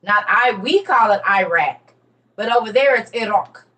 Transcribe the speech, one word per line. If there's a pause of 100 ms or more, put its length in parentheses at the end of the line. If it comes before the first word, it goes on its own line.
Not
I, (100)
we
call
it
Iraq, (420)
but
over
there
it's
Iraq (120)